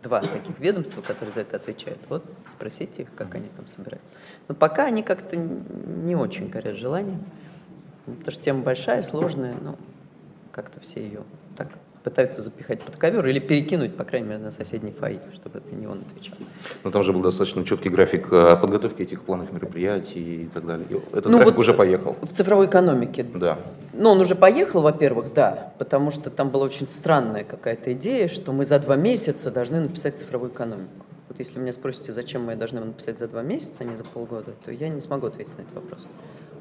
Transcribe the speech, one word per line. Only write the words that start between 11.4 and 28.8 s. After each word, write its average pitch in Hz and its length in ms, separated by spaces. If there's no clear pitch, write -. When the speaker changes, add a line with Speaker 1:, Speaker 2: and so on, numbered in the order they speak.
Speaker 1:
так - 100
пытаются 127 380
запихать - 400
под - 140
ковер 175 300
или 135 140
перекинуть, 147 560
по - 80
крайней 117 240
мере, 107 140
на 107 100
соседний 107 400
фойе, 101 280
чтобы - 240
это - 160
не 107 120
он 98 200
отвечал. - 300
Speaker 2:
Но 95 60
там 101 120
же 95 100
был 90 100
достаточно 92 420
четкий 95 260
график, 92 400
э, 85 300
подготовки 95 420
этих - 200
планов 90 300
мероприятий 85 920
и 80 80
так 82 140
далее. 82 240
И - 40
этот - 320
Speaker 1:
Ну 233 120
Speaker 2:
график 123 160
Speaker 1:
вот - 40
Speaker 2:
уже 113 160
поехал. 92 460
Speaker 1:
в - 120
цифровой 196 340
экономике. 143 580
Speaker 2:
Да. 85 240
Speaker 1:
Ну, 214 160
он 190 100
уже 180 140
поехал, 196 480
во-первых, 143 520
да, - 440
потому 143 320
что 143 200
там 139 200
была 135 160
очень 135 220
странная 113 560
какая-то - 500
идея, 190 340
что - 240
мы 139 140
за 147 120
два 135 180